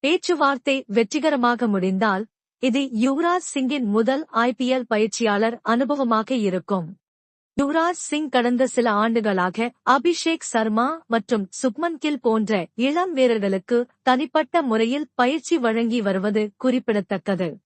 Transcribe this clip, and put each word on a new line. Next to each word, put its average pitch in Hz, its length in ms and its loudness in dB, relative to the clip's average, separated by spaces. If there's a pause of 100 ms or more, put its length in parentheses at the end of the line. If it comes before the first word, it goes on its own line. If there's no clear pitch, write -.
பேச்சுவார்த்தை 285 680 0 (120)
வெற்றிகரமாக 240 800 0
முடிந்தால், 190 560 0 (400)
இது 254 180 2 (200)
யுவராஜ் 339 500 0
சிங்கின் 262 340 -2
முதல் 220 400 0 (200)
ஐ 247 80 2
பி 247 200 -2
எல் 254 160 -2
பயிற்சியாளர் 220 680 0 (120)
அனுபவமாக 233 720 0
இருக்கும். 185 500 -2 (680)
யுவராஜ் 320 440 0
சிங் 302 280 -4
கடந்த 247 380 2
சில 233 200 0 (160)
ஆண்டுகளாக 208 680 0 (220)
அபிஷேக் 320 580 0
சர்மா 220 400 0 (180)
மற்றும் 220 460 0
சுக்மன் 302 480 -4
கில் 294 200 -2
போன்ற 214 440 0 (100)
இளம் 320 380 0
வீரர்களுக்கு 226 680 0 (240)
தனிப்பட்ட 302 600 0
முறையில் 240 520 0
பயிற்சி 294 440 0
வழங்கி 233 420 0
வருவது 202 440 0 (120)
குறிப்பிடத்தக்கது. 202 920 -2 (160)